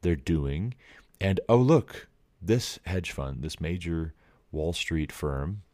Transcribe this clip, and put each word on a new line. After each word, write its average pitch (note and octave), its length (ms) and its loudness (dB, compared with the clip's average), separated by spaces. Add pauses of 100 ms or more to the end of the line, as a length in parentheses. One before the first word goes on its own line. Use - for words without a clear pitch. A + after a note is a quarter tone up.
they're E2+ 140 4
doing, D2+ 580 0 (440)
and, G2 300 2
oh, A#2 80 8
look, - 520 4 (340)
this A2 420 0
hedge F#2 260 -2
fund, C2+ 320 -6
this - 160 -8
major E2 540 -2 (400)
Wall D#2 220 -2
Street D#2 360 -2
firm D2+ 520 -4 (120)